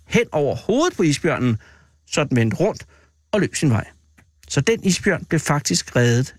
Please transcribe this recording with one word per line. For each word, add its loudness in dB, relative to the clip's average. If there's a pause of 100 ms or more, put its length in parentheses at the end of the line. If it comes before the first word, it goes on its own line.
hen 2
over 0
hovedet 0
på -2
isbjørnen, 0 (500)
så -2
den 0
vendte 2
rundt -2 (460)
og 2
løb -2
sin 0
vej. 0 (640)
Så -2
den 0
isbjørn 0
blev -2
faktisk -2
reddet 2